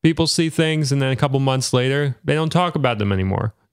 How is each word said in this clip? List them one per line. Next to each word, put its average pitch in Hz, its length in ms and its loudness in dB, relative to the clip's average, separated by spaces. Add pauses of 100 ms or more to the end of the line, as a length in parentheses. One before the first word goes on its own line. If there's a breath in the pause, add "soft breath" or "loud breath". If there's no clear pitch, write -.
People 165 240 2
see 160 240 0
things, 156 400 0
and 139 100 0
then 131 100 0
a 131 40 0
couple 135 240 0
months 131 340 0
later, 135 500 0
they 143 120 0
don't 160 160 -2
talk 175 240 0
about 120 240 0
them 101 120 0
anymore. 98 440 -2 (180)